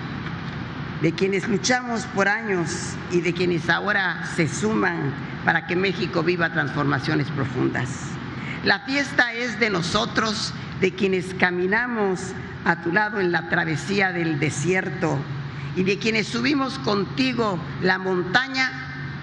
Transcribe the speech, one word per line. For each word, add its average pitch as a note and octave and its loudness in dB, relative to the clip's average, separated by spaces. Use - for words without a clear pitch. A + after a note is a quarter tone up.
de E3 4
quienes F#3+ 0
luchamos A#3 0
por G3 2
años G3+ 0
y F3 2
de E3+ 2
quienes F3 2
ahora F3+ 2
se D#3+ 2
suman F#3 0
para E3 2
que F3 0
México F3 0
viva E3+ 2
transformaciones C#3+ 0
profundas. B2 0
La G3+ 2
fiesta C4 0
es A#3 -2
de A#3 4
nosotros, G#3 0
de F#3 4
quienes F#3 0
caminamos F#3+ 2
a E3+ 2
tu E3+ -2
lado G#3 2
en F3 2
la E3 0
travesía E3+ 0
del E3 0
desierto D#3 0
y F#3 4
de F#3+ 2
quienes A3 2
subimos C4 0
contigo A3 2
la F#3 4
montaña F#3+ 0